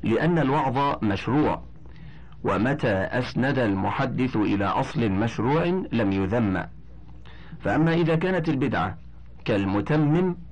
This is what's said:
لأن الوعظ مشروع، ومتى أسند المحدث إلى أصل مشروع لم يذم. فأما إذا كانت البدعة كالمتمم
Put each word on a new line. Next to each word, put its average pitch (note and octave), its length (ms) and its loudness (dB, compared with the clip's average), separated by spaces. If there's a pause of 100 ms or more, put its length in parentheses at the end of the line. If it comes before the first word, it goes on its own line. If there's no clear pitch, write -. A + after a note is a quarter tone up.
لأن D3+ 360 2
الوعظ C#3 640 2
مشروع، A2 600 0 (800)
ومتى A2 500 2
أسند B2 680 0
المحدث A#2 760 0
إلى G#2 300 2
أصل A2+ 460 0
مشروع A#2 540 0 (260)
لم G#2+ 200 2
يذم. G2 540 0 (920)
فأما D3+ 340 2
إذا E3 220 2
كانت E3+ 340 0
البدعة A2+ 480 0 (480)
كالمتمم D3 920 2 (160)